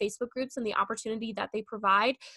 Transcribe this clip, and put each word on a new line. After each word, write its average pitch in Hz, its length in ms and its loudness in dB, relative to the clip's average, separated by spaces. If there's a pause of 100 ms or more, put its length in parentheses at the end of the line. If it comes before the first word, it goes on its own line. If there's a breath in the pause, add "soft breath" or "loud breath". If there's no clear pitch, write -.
Facebook 214 280 -2
groups 262 300 -4
and 233 80 -2
the 208 80 -2
opportunity 220 580 -2
that 202 200 -4
they 214 100 -2
provide, 214 540 4 (200 loud breath)